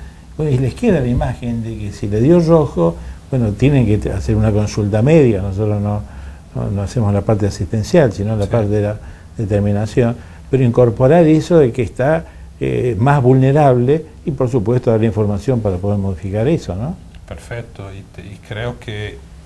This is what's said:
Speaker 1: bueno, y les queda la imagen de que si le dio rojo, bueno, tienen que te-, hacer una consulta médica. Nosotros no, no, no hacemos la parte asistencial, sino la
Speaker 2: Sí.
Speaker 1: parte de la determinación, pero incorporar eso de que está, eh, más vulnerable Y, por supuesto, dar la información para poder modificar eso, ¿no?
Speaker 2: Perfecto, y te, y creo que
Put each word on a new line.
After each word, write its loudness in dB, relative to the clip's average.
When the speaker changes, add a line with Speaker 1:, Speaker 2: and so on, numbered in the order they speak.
Speaker 1:
bueno, -4
y 2
les -2
queda 0
la -2
imagen -4
de -8
que -8
si -8
le -2
dio 4
rojo, 2
bueno, 0
tienen 2
que 2
te-, -4
hacer -2
una 2
consulta 0
médica. 4
Nosotros -2
no, -2
no, -6
no -4
hacemos -2
la 0
parte 0
asistencial, 0
sino -4
la 0
Speaker 2:
Sí. -6
Speaker 1:
parte 2
de 0
la -2
determinación, 0
pero 2
incorporar 4
eso 4
de 4
que -4
está, -2
eh, -2
más 2
vulnerable 4
Y, -2
por -2
supuesto, 0
dar 2
la 2
información -2
para -2
poder -2
modificar -4
eso, -2
¿no? -8
Speaker 2:
Perfecto, -14
y -16
te, -18
y -16
creo -8
que -10